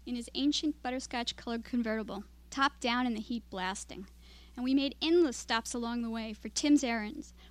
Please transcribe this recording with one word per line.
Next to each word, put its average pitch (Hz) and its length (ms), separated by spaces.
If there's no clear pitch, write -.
in 247 100
his 240 180
ancient 285 480
butterscotch-colored 247 840
convertible, 220 600
top 277 320
down 247 260
and 233 100
the 214 40
heat 226 300
blasting, 190 560
and 247 80
we 262 100
made 277 280
endless 320 340
stops - 380
along 233 280
the 233 80
way 226 220
for 214 160
Tim's 294 340
errands 226 500